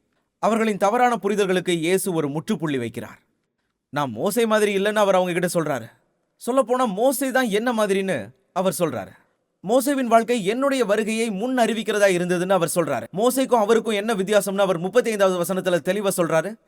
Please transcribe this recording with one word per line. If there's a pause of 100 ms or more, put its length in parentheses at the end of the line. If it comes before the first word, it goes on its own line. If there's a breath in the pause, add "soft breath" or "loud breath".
(400)
அவர்களின்
தவறான
புரிதல்களுக்கு
இயேசு
ஒரு
முற்றுப்புள்ளி
வைக்கிறார். (680)
"நான்
மோசே
மாதிரி
இல்லைன்னு"
அவர்
அவங்க
கிட்ட
சொல்றாரு. (560)
சொல்லப்போனா
மோசே
தான்
என்ன
மாதிரின்னு (240)
அவர்
சொல்றாரு. (420)
மோசேவின்
வாழ்க்கை
என்னுடைய
வருகையை
முன்
அறிவிக்கிறதா
இருந்ததுன்னு
அவர்
சொல்றாரு.
மோசேக்கும்
அவருக்கும்
என்ன
வித்தியாசம்னு
அவர்
முப்பத்தி
ஐந்தாவது
வசனத்துல
தெளிவா
சொல்றாரு. (120)